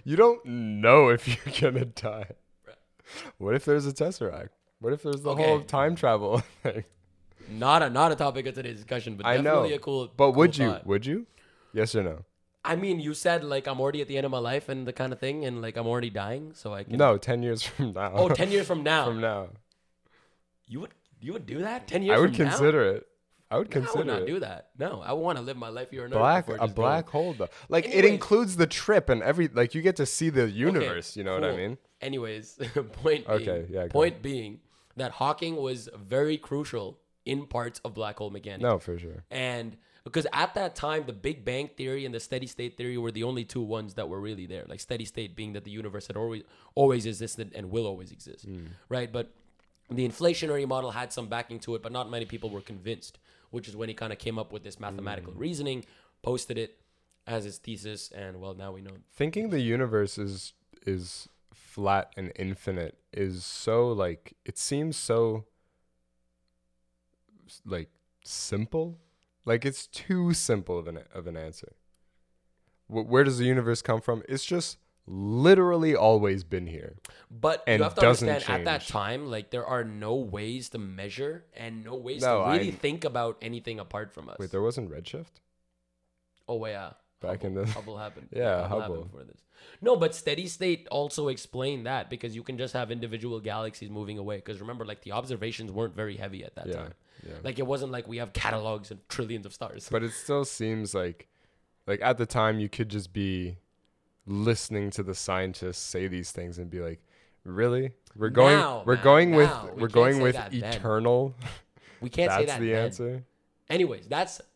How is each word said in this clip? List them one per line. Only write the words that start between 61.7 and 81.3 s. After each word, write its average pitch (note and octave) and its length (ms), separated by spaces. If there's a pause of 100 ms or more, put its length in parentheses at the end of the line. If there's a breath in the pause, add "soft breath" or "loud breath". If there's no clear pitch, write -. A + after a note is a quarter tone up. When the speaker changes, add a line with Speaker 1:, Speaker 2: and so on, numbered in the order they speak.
Speaker 1:
and F#2 200
infinite F#2+ 600 (160)
is F#2 320
so, A#2 480
like, F2+ 520
it - 140
seems D3 380
so, A2+ 480 (2000)
s-, - 180
like, E2 260 (340)
simple. D#3+ 760 (460)
Like, A#2 200
it's C3+ 220
too F3 480
simple F#2+ 440
of E2 100
an, E2 120 (140)
of F2 120
an E2 100
answer. D#2+ 360 (1160)
Wh-, A2 200
where B2+ 160
does C3 140
the B2 80
universe A#2+ 360
come A2+ 180
from? A2+ 280
It's C3 160
just - 340 (280)
literally D#3 880
always G#2 480
been F2 220
here. - 300 (340 loud breath)
Speaker 2:
But C3+ 360
Speaker 1:
And A2+ 140
Speaker 2:
you D3+ 40
have E3 100
to - 60
Speaker 1:
doesn't A#2+ 280
Speaker 2:
understand, C#3 340
at - 40
that D#3 160
Speaker 1:
change. - 80
Speaker 2:
time, A#2 360
like, A2 240
there B2 160
are B2 180
no G#2+ 320
ways A#2 540
to A#2+ 80
measure G#2 640 (120)